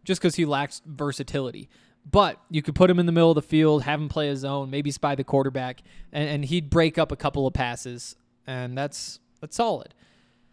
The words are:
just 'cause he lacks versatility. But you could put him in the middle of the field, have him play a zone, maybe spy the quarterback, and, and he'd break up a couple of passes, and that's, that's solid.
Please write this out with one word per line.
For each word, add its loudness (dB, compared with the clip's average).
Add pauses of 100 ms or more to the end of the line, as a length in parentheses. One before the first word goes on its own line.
just -2
'cause 2
he 2
lacks -4
versatility. -8 (400)
But 4
you 0
could -6
put 8
him 4
in 4
the 2
middle 6
of 2
the 2
field, 4
have -2
him -4
play -4
a -4
zone, -6
maybe -4
spy -2
the -2
quarterback, -2 (320)
and, -2
and -4
he'd -2
break 4
up 0
a -6
couple -2
of 0
passes, -6 (320)
and -8
that's, -8 (220)
that's -10
solid. -2 (600)